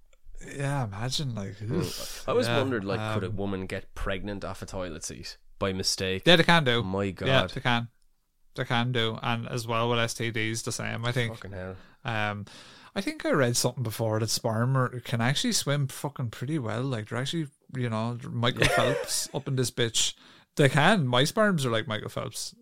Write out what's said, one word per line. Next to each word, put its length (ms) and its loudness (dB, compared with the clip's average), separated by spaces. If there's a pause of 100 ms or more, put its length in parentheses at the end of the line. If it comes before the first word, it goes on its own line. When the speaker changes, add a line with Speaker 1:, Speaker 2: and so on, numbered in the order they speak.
(560)
Speaker 1:
Yeah, 280 0
imagine, 500 -4
like, 240 -6
Speaker 2:
Mm. 220 -4
Speaker 1:
oof. 480 -6
Speaker 2:
I 40 0
always 140 2
Speaker 1:
Yeah, 120 2
Speaker 2:
wondered, 260 0
like, 300 -2
could 100 0
a 60 -4
Speaker 1:
um, 60 -4
Speaker 2:
woman 300 -2
get 280 -8
pregnant 500 -4
off 180 -8
a 40 -8
toilet 380 -8
seat 340 -12 (200)
by 140 2
mistake? 520 0
Speaker 1:
Yeah, 120 10
they 80 6
can 200 6
do. 200 4
Speaker 2:
My 200 0
Speaker 1:
Yeah, 80 0
Speaker 2:
God. 380 2
Speaker 1:
they 100 -8
can. 280 2 (680)
They 100 -4
can 280 2
do. 300 0
And 260 -2
as 180 -6
well 240 0
with 80 2
S 160 0
T 160 -4
Ds, 320 -2
the 100 -4
same, 320 -6
I 80 -2
think. 220 -2
Speaker 2:
Fucking 180 -12
hell. 240 -10 (280)
Speaker 1:
Um, 400 -2 (500)
I 60 -2
think 260 -6
I 60 2
read 240 4
something 260 0
before 380 0
that 100 0
sperm 460 0
are, 240 0
can 200 -4
actually 320 0
swim 360 0
fucking 420 -6
pretty 300 -4
well. 220 -2
Like, 260 -4
they're 100 -4
actually, 280 -2 (300)
you 140 -2
know, 300 -2
they're 100 -10
Michael 360 2
Speaker 2:
<laughs> 0 -
Speaker 1:
Phelps 680 2
up 140 -4
in 80 0
this 160 2
bitch. 420 0 (420)
They 120 8
can. 380 6
My 180 4
sperms 400 4
are 60 2
like 180 0
Michael 220 -4
Phelps. 520 -8